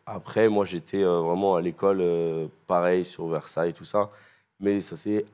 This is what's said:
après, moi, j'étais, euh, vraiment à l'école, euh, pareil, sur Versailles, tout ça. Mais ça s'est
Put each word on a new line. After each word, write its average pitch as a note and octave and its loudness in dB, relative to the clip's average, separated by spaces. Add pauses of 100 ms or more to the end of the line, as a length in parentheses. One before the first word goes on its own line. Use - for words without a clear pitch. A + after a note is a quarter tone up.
après, G#2+ 2
moi, G#2 2
j'étais, F2+ -4
euh, F2 4
vraiment F#2 2
à E2+ 0
l'école, F#2+ 0
euh, E2+ 0 (200)
pareil, F2+ 2
sur E2+ -10
Versailles, E2 -4
tout - -14
ça. G2+ 0 (500)
Mais G2+ 2
ça E2+ -10
s'est G#2 -2